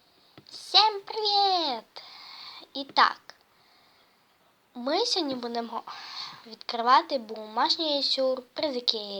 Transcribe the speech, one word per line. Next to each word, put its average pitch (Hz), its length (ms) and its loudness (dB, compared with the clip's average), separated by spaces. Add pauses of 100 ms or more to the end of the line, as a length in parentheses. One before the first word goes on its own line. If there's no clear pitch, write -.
(500)
Всім 403 540 2
привіт! 392 800 -2 (920)
І 277 100 -8
так, - 500 2 (1400)
ми 294 320 -2
сьогодні 302 280 -2
будемо 233 480 -6 (640)
відкривати 247 720 4
бумажні 233 840 0
сюрпризики. 262 960 0 (220)